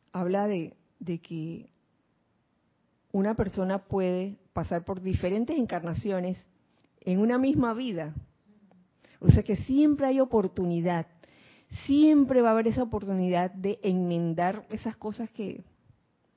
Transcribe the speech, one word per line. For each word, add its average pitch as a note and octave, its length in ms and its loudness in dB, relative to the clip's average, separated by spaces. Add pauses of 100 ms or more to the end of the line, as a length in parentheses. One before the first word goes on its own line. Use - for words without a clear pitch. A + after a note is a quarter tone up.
(120)
habla F#3 360 -2
de, F#3 280 -6 (240)
de E3+ 200 -6
que E3 500 -12 (1400)
una G#3 240 -2
persona F#3+ 500 -4
puede F#3 520 -2 (160)
pasar F3 320 -4
por F#3+ 160 -8
diferentes F#3+ 540 -2
encarnaciones F#3 880 -4 (580)
en F#3 180 0
una A#3 180 2
misma C4 360 0
vida. F3 420 -6 (1040)
O - 100 8
sea - 140 8
que G3+ 140 0
siempre C#4+ 480 2
hay C4+ 140 2
oportunidad, F3+ 880 0 (800)
siempre C#4 560 6
va A#3 80 4
a - 40 6
haber A3+ 140 2
esa B3+ 160 0
oportunidad F#3 680 0
de G3 320 -4
enmendar F3 840 0
esas A3 260 -8
cosas G#3+ 360 -10
que, G3 300 -10 (760)